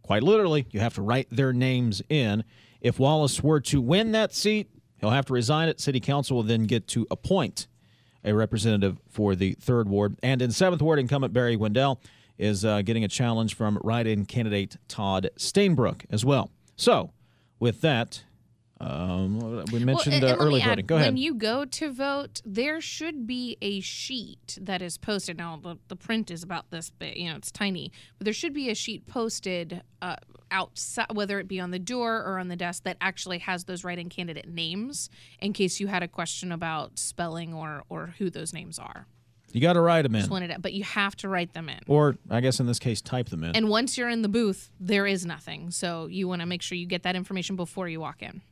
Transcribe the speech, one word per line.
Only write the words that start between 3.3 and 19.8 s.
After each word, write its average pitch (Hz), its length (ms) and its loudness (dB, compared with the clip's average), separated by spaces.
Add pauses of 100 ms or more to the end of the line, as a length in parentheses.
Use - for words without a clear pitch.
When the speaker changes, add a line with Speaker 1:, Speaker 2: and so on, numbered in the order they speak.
Speaker 1:
were 151 180 4
to 143 220 2
win 202 300 4
that 220 220 2
seat, 214 360 2 (280)
he'll 104 120 0
have 135 160 4
to 127 80 -2
resign 151 340 4
it. - 100 -2
City 131 220 0
Council 143 360 0
will 117 60 2
then 113 220 4
get 110 240 0
to - 220 0
appoint 135 560 0 (580)
a 104 100 2
representative 107 640 4 (120)
for 101 240 2
the 92 260 2
Third 117 300 2
Ward. 101 320 2
And 127 180 2
in 123 120 2
Seventh 180 280 4
Ward, 151 180 4
incumbent 127 360 0
Barry 120 220 4
Wendell 110 440 2 (380)
is, 104 260 0
uh, 104 160 4
getting 113 240 2
a 98 40 0
challenge 113 460 0
from 104 300 0
write-in 110 400 2
candidate 104 520 -2 (120)
Todd 95 400 0 (100)
Stainbrook 160 720 4
as 107 140 0
well. 135 260 4 (260)
So, 151 340 4 (500)
with 117 220 2
that, 131 420 0 (560)
um, 92 600 -2 (320)
we 117 80 0